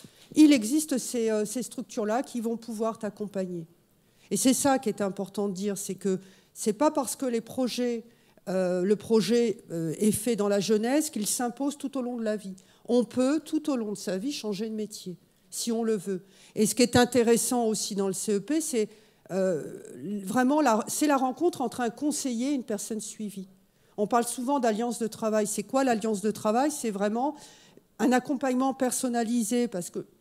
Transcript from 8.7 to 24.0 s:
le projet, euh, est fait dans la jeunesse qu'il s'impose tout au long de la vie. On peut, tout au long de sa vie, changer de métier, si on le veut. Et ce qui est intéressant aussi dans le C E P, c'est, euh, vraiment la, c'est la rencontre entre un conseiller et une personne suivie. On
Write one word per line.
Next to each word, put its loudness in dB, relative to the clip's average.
le 4
projet, 2
euh, -2
est 4
fait 0
dans 0
la 2
jeunesse 2
qu'il -4
s'impose -2
tout -6
au -2
long -4
de -6
la 0
vie. -10
On 4
peut, 2
tout -2
au 2
long -2
de -4
sa -4
vie, -4
changer -4
de -6
métier, -8
si -4
on 0
le 0
veut. -4
Et 4
ce 0
qui 6
est 2
intéressant 4
aussi -2
dans 0
le 0
C -2
E 0
P, -2
c'est, -2
euh, 0
vraiment 2
la, 4
c'est 0
la 4
rencontre 0
entre -4
un 0
conseiller -2
et 0
une -2
personne -6
suivie. -10
On 2